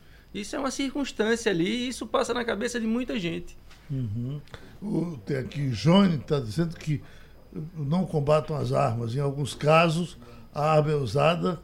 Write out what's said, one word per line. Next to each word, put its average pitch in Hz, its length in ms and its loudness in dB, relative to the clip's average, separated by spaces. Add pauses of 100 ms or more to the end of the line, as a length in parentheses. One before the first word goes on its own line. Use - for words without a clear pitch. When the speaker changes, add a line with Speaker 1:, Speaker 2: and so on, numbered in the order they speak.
(320)
Speaker 1:
Isso 202 220 -8
é 302 60 -4
uma 277 100 -2
circunstância 247 800 0
ali 170 180 4
e 247 200 -2
isso 233 180 -6
passa 233 260 0
na 240 120 0
cabeça 233 360 -2
de 220 60 -2
muita 240 320 0
gente. 175 400 -4 (320)
Speaker 2:
Uhum. 127 500 -4 (400)
O, 165 460 -4
tem 139 120 -2
aqui, 139 320 -4
Johnny 165 480 6
tá 143 200 -2
dizendo 143 380 -2
que - 260 -4 (760)
não 160 300 0
combatam 151 500 2
as 123 160 -2
armas. 117 440 0
Em 143 40 0
alguns 143 340 -2
casos, 160 600 4 (380)
a 151 220 2
arma 151 160 4
é - 40 2
usada, 156 680 2